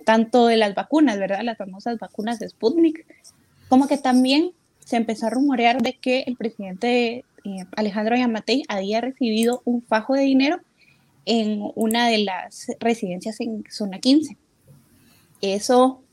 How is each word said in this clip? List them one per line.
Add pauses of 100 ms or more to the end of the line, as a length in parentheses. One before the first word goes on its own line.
tanto
de
las
vacunas,
¿verdad?
Las
famosas
vacunas
Sputnik, (640)
como
que
también (320)
se
empezó
a
rumorear
de
que
el
presidente, (220)
eh, (120)
Alejandro
Yamatei
había
recibido
un
fajo
de
dinero (680)
en
una
de
las (120)
residencias
en
Zona
quince. (1040)
Eso